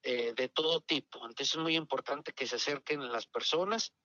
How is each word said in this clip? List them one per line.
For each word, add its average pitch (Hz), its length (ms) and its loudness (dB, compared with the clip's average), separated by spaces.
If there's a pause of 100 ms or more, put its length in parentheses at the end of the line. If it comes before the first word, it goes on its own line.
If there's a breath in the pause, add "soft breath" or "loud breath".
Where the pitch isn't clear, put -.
eh, 120 320 0
de 127 160 0
todo 160 320 2
tipo. - 380 -2
Entonces 120 340 -4
es - 20 -2
muy 160 180 2
importante - 600 -2
que 131 120 -2
se 120 100 -4
acerquen 143 540 -2
las 117 160 -2
personas 196 680 0 (100)